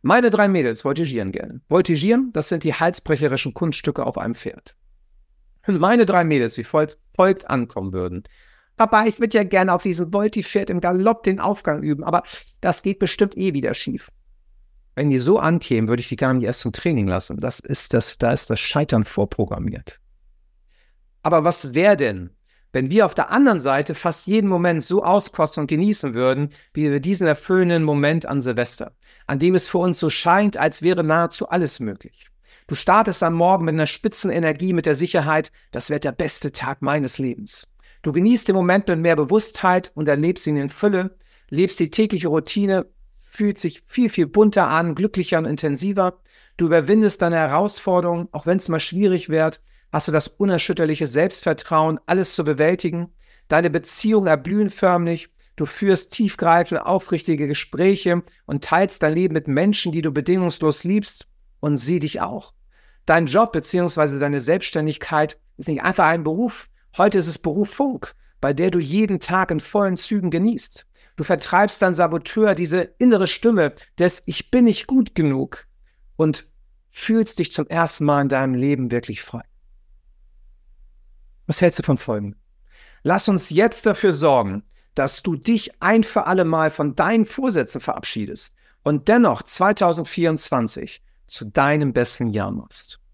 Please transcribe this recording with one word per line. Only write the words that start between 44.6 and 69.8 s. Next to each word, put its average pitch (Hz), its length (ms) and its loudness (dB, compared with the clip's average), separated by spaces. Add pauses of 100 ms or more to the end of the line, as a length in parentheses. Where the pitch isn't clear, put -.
an, 160 260 0
glücklicher 185 440 -2
und 160 80 -2
intensiver. 175 760 -2 (360)
Du 170 100 0
überwindest 190 560 4
deine 170 140 2
Herausforderungen, 170 960 0
auch 143 140 -8
wenn's 180 220 0
mal 160 120 -2
schwierig 185 480 0
wird, 160 320 0 (300)
hast 156 180 -4
du 156 40 4
das 151 160 2
unerschütterliche 165 800 0
Selbstvertrauen, 156 1000 0
alles 180 280 0
zu 160 100 -2
bewältigen. 165 680 0 (360)
Deine 165 220 4
Beziehungen 196 560 0
erblühen 175 440 0
förmlich. 175 580 0 (280)
Du 151 100 -4
führst - 460 0
tiefgreifende, 170 720 0
aufrichtige 160 640 -2
Gespräche 175 720 0 (240)
und 143 180 -4
teilst 190 380 0
dein 156 120 2
Leben 170 200 0
mit 156 140 -2
Menschen, 170 440 0
die 160 100 -2
du 151 100 -2
bedingungslos 156 720 0
liebst 208 420 -2 (340)
und 147 180 0
sie 151 200 -2
dich 147 220 -6
auch. - 340 -8 (520)
Dein 165 200 4
Job 220 260 2
beziehungsweise 156 640 -2
deine 143 220 -2
Selbstständigkeit 156 1000 -2 (180)
ist - 120 -10
nicht 147 140 -4
einfach 185 240 2
ein 165 180 0
Beruf. 185 440 -4 (280)
Heute 202 220 4
ist 160 80 0
es 165 120 -6
Berufung, 208 680 -4 (340)
bei 143 120 0
der 170 180 0
du 175 80 0
jeden 185 420 0
Tag 185 300 -2
in 156 100 -2
vollen 196 360 -2